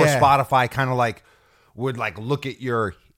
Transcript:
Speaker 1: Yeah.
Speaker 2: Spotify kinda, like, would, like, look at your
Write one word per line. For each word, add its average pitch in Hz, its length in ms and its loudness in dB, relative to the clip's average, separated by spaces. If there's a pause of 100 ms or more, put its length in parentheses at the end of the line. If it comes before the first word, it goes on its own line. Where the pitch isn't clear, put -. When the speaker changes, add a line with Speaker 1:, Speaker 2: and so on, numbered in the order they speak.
Speaker 1:
Yeah. 143 140 2
Speaker 2:
Spotify 135 500 2
kinda, 131 240 -2
like, 120 300 -2 (500)
would, 123 220 -6
like, 107 220 -6
look 139 280 -6
at 120 140 -10
your 117 340 -2 (240)